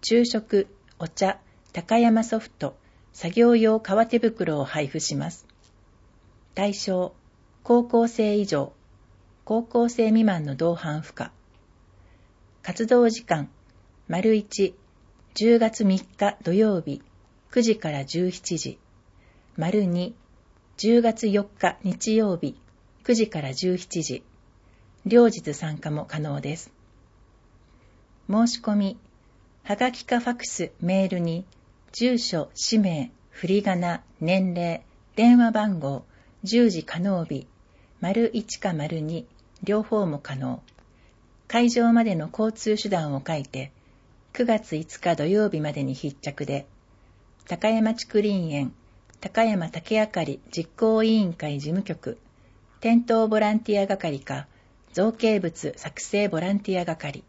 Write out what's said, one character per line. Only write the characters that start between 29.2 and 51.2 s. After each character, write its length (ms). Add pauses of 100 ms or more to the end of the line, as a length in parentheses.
は 80
が 160
き 120
か 160
フ 60
ァ 40
ッ 60
ク 100
ス、 240 (100)
メ 240
ー 60
ル 100
に、 240 (480)
住 240
所、 380
氏 240
名、 320 (200)
振 180
り 140
仮 160
名、 240 (180)
年 340
齢、 280 (320)
電 220
話 140
番 280
号、 260 (380)
十 280
時 140
可 160
能 260
日、 200 (540)
丸 320
一 240
か 160
丸 280
二、 260 (360)
両 200
方 240
も 120
可 180
能。 260 (840)
会 200
場 240
ま 100
で 120
の 160
交 220
通 300
手 60
段 260
を 120
書 80
い 80
て、 300 (600)
九 120
月 320
五 240
日 160
土 100
曜 240
日 100
ま 120
で 100
に 100
必 260
着 280
で、 200 (800)
高 220
山 260
竹 280
林 300
園、 200 (480)
高 240
山 240
竹 320
あ 60
か 160
り 180 (100)
実 260
行 260
委 80
員 240